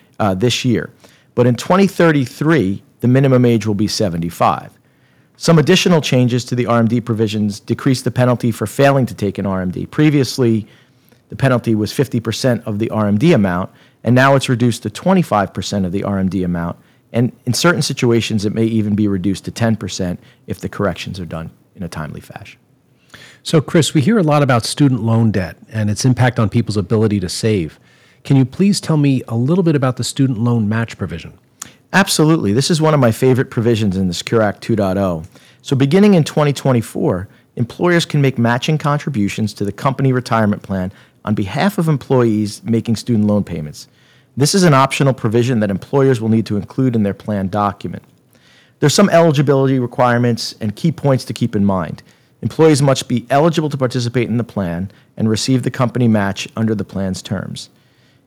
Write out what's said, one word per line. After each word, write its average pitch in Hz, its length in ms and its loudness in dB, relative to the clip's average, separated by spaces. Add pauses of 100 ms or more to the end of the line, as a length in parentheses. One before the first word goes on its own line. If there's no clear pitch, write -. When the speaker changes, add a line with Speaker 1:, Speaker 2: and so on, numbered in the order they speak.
(200)
Speaker 1:
uh, 98 140 0
this 117 280 -2
year. 101 280 -2 (440)
But 123 120 2
in 123 100 2
twenty 190 300 2
thirty-three, 143 960 0 (180)
the 117 80 0
minimum 131 380 4
age 113 200 2
will 107 80 0
be 98 140 0
seventy-five. 85 880 -4 (600)
Some 165 200 4
additional 165 440 2
changes 123 420 0
to - 100 -6
the 120 120 -2
R 117 140 2
M 117 60 4
D 117 140 0
provisions 107 600 -2
decrease 123 420 -2
the 117 80 -2
penalty 123 400 0
for 110 160 -6
failing 139 400 2
to - 80 -12
take 98 240 -4
an 98 80 -4
R 92 160 -2
M 92 80 -4
D. 92 160 -8
Previously, 127 800 0 (600)
the - 80 -14
penalty 120 380 0
was 104 180 -2
fifty 127 280 -2
percent 120 460 -2
of 104 120 -6
the 113 120 -2
R 107 180 -2
M 101 100 2
D 160 140 4
amount, 95 380 0 (340)
and 117 100 2
now 135 200 6
it's 131 140 0
reduced 120 360 0
to 107 60 -6
twenty-five 151 640 0
percent 98 320 -4
of 87 80 -4
the 95 120 -4
R 98 140 -2
M 95 100 -2
D 92 140 -2
amount. 85 360 -4 (340)
And 120 200 0 (140)
in 120 60 -2
certain 170 300 0
situations, 117 600 0
it 104 100 -4
may 113 100 0
even 110 300 0
be 104 140 0
reduced 95 380 -2
to 90 40 -8
ten 113 260 -2
percent 92 440 -8 (260)
if - 140 -10
the 95 80 -10
corrections 95 500 -6
are 87 80 -12
done 82 240 -12 (240)
in - 80 -14
a 85 60 -8
timely 78 320 -12
fashion. - 380 -20 (840)
Speaker 2:
So, 160 180 2
Chris, - 320 0
we 160 80 2
hear 208 180 2
a 190 40 2
lot 147 200 2
about 127 220 2
student 127 380 2
loan 113 300 2
debt 92 260 -4 (100)
and 107 220 -2
its 104 160 -2
impact 127 320 2
on 110 100 2
people's 107 300 -2
ability 104 420 0
to 90 80 -6
save. 95 500 -2 (460)
Can 139 120 2
you 135 100 4
please 190 340 0
tell 160 160 -2
me 139 320 2
a 117 80 -4
little 160 280 0
bit 160 120 2
about 127 200 0
the 117 80 -6
student 135 340 0
loan 117 300 0
match 113 280 -4
provision? 82 420 -10 (540)
Speaker 1:
Absolutely. 160 600 2
This 131 180 0
is 156 100 2
one 156 140 4
of 143 60 2
my 117 120 4
favorite 131 380 2
provisions 110 460 0
in 95 120 0
the 87 60 -2
Secure - 280 0
Act 101 200 -2
two 113 140 -2
point 98 220 0
oh. 87 260 -2 (380)
So - 120 -4
beginning 185 400 4
in 165 80 4
twenty 147 300 0
twenty-four, 117 760 -2 (280)
employers 170 480 0
can 147 160 -2
make 135 180 0
matching 120 400 0
contributions 117 760 -2
to 104 100 -6
the 101 80 -4
company 135 400 -2
retirement 113 500 0
plan 95 300 -6 (320)
on 107 100 -2
behalf 113 420 -2
of 165 120 0
employees 117 720 0
making 113 320 -2
student 107 320 0
loan 104 160 2
payments. 76 460 -10 (480)
This 143 180 0
is 196 80 2
an 165 120 6
optional 135 380 2
provision 117 480 0
that 104 100 0
employers 135 500 0
will 110 80 -2
need 110 180 2
to 107 100 -4
include 127 380 -2
in 110 80 0
their 98 120 -2
plan 98 340 -4
document. 101 560 -4 (720)
There's 147 160 2
some 202 160 4
eligibility 139 680 4
requirements 120 840 0
and 104 160 -6
key 165 160 -2
points 135 320 0
to - 80 -10
keep 117 240 -4
in 101 80 2
mind. 92 380 -2 (400)
Employees 147 400 4
must 135 260 0
be 120 220 -4
eligible 151 400 2
to 143 60 -6
participate 120 520 -2
in 107 80 -2
the 117 80 -2
plan 92 460 -6 (260)
and 110 120 -2
receive 123 340 0
the - 80 -4
company 123 360 0
match 101 400 0 (100)
under 110 200 -2
the 98 80 -6
plan's 95 380 -6
terms. - 480 -10 (560)